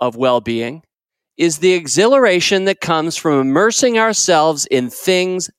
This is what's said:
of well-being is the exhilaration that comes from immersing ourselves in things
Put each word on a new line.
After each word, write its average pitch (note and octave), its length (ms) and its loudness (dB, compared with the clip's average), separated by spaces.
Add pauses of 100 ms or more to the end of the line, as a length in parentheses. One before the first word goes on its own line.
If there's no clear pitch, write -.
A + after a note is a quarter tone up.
of A#2+ 160 -2
well-being A#2+ 680 -2 (540)
is D#3 220 0
the F#3 140 2
exhilaration F#3+ 920 2
that G3 160 -2
comes E3 360 -2
from D3 240 0
immersing A3 580 2
ourselves D#3+ 680 0
in B2 240 -2
things F#3 680 -2